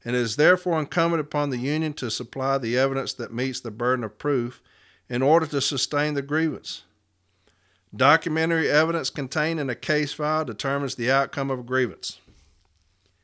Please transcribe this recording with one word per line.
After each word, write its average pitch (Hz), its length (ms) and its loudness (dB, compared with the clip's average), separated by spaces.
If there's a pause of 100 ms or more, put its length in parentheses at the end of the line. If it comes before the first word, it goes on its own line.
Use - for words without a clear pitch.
and 120 120 -2
it 123 40 2
is 113 160 -2
therefore 170 440 4
incumbent 165 400 0
upon 147 300 -2
the 123 80 -2
union 151 360 -2
to 120 160 -6
supply 135 480 -2
the 117 180 -2
evidence 135 360 0
that 117 200 -8
meets 123 280 -4
the 120 100 -8
burden 120 340 0
of 107 140 -10
proof 127 420 -2 (480)
in 123 140 0
order 156 240 6
to 139 140 -2
sustain 147 540 0
the 143 80 -2
grievance. 147 600 -2 (1120)
Documentary 160 760 2
evidence 160 420 2
contained 156 500 -4
in 135 100 -2
a 120 60 -4
case 147 360 -2
file 156 320 -2
determines 139 500 -4
the 120 160 -2
outcome 135 400 0
of 127 100 -2
a - 20 -12
grievance. 123 560 -2 (1040)